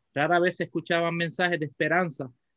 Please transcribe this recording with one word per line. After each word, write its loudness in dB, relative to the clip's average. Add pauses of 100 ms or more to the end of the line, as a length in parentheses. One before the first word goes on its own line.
(140)
Rara 2
vez 2
se -4
escuchaban -2
mensajes -2
de -4
esperanza. -2 (240)